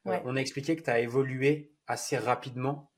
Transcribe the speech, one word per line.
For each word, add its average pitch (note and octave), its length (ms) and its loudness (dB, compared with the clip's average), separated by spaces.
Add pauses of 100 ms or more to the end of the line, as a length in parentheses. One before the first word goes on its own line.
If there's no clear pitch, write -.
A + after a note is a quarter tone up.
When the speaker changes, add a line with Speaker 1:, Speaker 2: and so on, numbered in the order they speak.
Speaker 1:
Euh, - 40 -4
Speaker 2:
Ouais. C#3 160 0
Speaker 1:
on B2+ 100 -2
a C3+ 60 2
expliqué C#3 340 -2
que D#3+ 60 -8
t'as A#2+ 180 2
évolué C3 720 2 (160)
assez B2 300 -2
rapidement, B2+ 800 -2